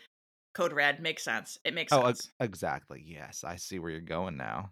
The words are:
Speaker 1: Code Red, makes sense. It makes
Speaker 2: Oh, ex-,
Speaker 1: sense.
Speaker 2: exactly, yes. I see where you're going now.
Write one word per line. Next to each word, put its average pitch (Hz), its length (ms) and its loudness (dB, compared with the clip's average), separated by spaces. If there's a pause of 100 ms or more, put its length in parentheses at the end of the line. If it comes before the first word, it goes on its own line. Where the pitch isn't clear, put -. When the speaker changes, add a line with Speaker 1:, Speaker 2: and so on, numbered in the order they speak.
(540)
Speaker 1:
Code 143 200 2
Red, 143 260 4
makes 160 240 -2
sense. 113 400 -4
It - 100 0
makes 160 180 -2
Speaker 2:
Oh, 131 140 10
ex-, 123 180 2
Speaker 1:
sense. - 140 -16
Speaker 2:
exactly, 82 680 -2
yes. 76 380 -12
I 87 140 -6
see 92 220 -8
where 82 120 -4
you're 82 100 -6
going 85 360 -2
now. 65 360 -6